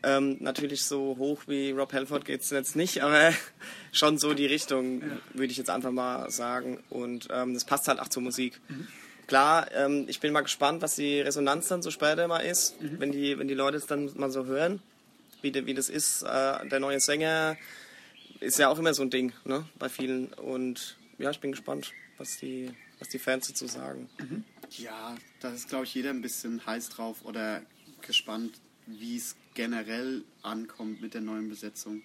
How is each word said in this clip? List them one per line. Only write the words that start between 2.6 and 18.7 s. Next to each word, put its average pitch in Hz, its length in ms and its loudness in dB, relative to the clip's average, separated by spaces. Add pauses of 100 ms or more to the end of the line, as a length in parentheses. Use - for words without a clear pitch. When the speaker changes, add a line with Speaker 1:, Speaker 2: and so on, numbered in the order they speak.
Speaker 1:
nicht, 175 260 2
aber 151 300 10 (300)
<laughs> - 300 -14
schon 151 260 6
so 151 160 4
die 143 100 2
Richtung, 131 560 2
Speaker 2:
Ja. - 60 -6 (260)
Speaker 1:
würde 131 180 0
ich 127 60 -6
jetzt 131 140 -2
einfach 127 220 0
mal 127 380 -2
sagen. 123 480 -2 (120)
Und, 120 400 -6
ähm, 127 240 0
das 123 100 -2
passt - 240 2
halt 135 120 4
auch - 80 -6
zur 127 140 -2
Musik. 123 460 -2
Speaker 2:
Mhm. 139 180 -10 (400)
Speaker 1:
Klar, 147 460 6
ähm, 139 360 2
ich - 120 -6
bin 151 140 2
mal 151 80 6
gespannt, 147 400 2
was 151 140 0
die 143 260 2
Resonanz 143 460 2
dann 180 120 0
so 170 100 -4
später 156 380 2
mal 165 120 2
ist, - 420 0
Speaker 2:
Mhm. 151 180 -6
Speaker 1:
wenn 139 120 0
die, 139 260 0
wenn 139 100 -2
die 139 60 0
Leute 139 240 2
es 143 80 -8
dann 143 320 -2
mal 139 120 0
so 131 140 -2
hören, 160 380 0 (580)
wie 143 100 -2
de-, 131 140 -2
wie 131 80 -2
das 131 160 -2
ist. - 320 0
Äh, - 480 0
der 135 120 2
neue 139 200 0
Sänger 156 560 2 (840)
ist - 180 2
ja 143 100 10
auch 151 100 4